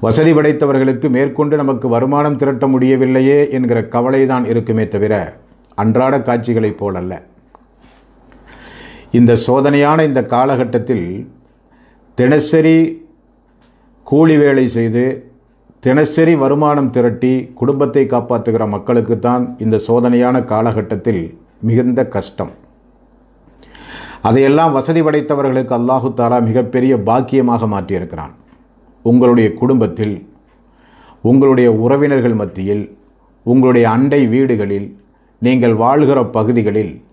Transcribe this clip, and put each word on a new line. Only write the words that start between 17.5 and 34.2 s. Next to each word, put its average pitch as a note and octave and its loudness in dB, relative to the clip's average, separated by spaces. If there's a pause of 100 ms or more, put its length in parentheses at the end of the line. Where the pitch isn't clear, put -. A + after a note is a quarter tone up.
குடும்பத்தை C#3 0
காப்பாற்றுகிற A#2 -2
மக்களுக்குத்தான் A#2 -2 (140)
இந்த A2 -2
சோதனையான A#2+ 0
காலகட்டத்தில் A2 -4 (380)
மிகுந்த A#2+ 0
கஷ்டம். - -8 (1700)
அதையெல்லாம் C#3 2
வசதி D#3+ -2
படைத்தவர்களுக்கு C#3 -2
அல்லாஹு B2 -2
தாலா A#2+ 0
மிகப்பெரிய B2 0
பாக்கியமாக A#2 0
மாற்றியிருக்கிறான். F2 -8 (680)
உங்களுடைய A#2+ 4
குடும்பத்தில், A2 -2 (1080)
உங்களுடைய B2+ 4
உறவினர்கள் B2+ 0
மத்தியில், G2 -4 (640)
உங்களுடைய B2 4
அண்டை C#3 2